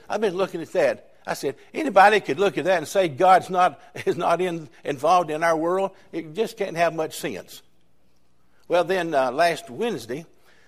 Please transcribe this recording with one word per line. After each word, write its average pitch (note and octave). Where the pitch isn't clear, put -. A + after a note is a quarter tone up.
"I've G#3
been F#3+
looking F#3
at D3+
that." C#3
I -
said, C#3
"Anybody G#3
could D3+
look G3
at D3
that F3+
and D3
say F#3+
God's F3
not, F3+
<laughs> -
is F#3+
not E3+
in, E3+
involved D3+
in D3+
our E3
world. F#3
It D#3+
just G#3
can't F#3+
have E3
much D#3
sense." -
Well, E3+
then, E3+
uh, C3
last D#3+
Wednesday, C#3+